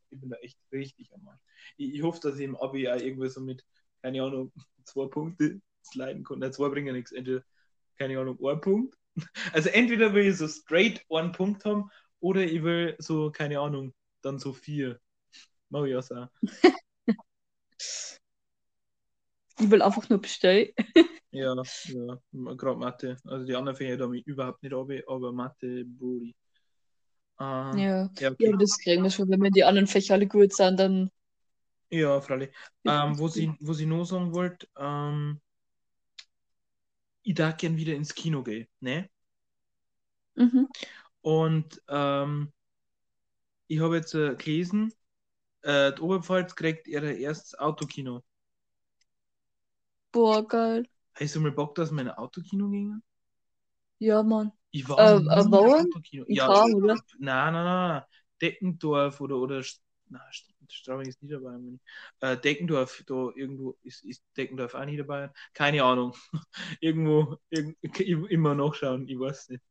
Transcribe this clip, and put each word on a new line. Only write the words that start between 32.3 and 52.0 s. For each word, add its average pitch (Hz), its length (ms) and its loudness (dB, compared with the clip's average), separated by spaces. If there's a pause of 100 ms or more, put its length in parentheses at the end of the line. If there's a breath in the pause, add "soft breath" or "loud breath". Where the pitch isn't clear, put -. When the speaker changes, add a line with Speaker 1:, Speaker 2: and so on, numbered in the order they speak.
Speaker 2:
Ja, 147 200 2
Speaker 1:
Ähm, 147 140 0
Speaker 2:
ist - 20 -6
Speaker 1:
wo 160 140 0
Speaker 2:
gut. 160 140 -2
Speaker 1:
sie, 156 120 -6
wo 151 140 -6
sie 156 120 -4
noch 165 200 -2
sagen 180 280 -4
wollt, 180 440 -6
ähm, 147 640 -6 (1800)
ich 190 120 -2
darf 160 220 0
gern 165 200 -2
wieder 160 180 -4
ins 151 200 -8
Kino 151 280 -4
gehen, 113 240 -10 (140)
ne? 143 280 -6 (1300)
Speaker 2:
Mhm. 247 300 4 (560 loud breath)
Speaker 1:
Und, 160 640 0
ähm, 143 640 -2 (1160)
ich 156 120 -2
hab 165 140 2
jetzt, 165 220 -4
äh, 147 200 0
gelesen, 180 580 -2 (680)
äh, 139 300 2
die 139 80 -14
Oberpfalz 180 540 -2
kriegt 160 320 -4
ihr 147 160 -6
erstes 143 560 -8
Autokino. 135 640 -6 (1900)
Speaker 2:
Boah, 220 340 4
geil. 226 380 0 (280)
Speaker 1:
Hast 147 220 -6
du 156 60 -2
mal 151 100 0
Bock, 143 240 -6
dass 160 160 -2
wir 151 100 -4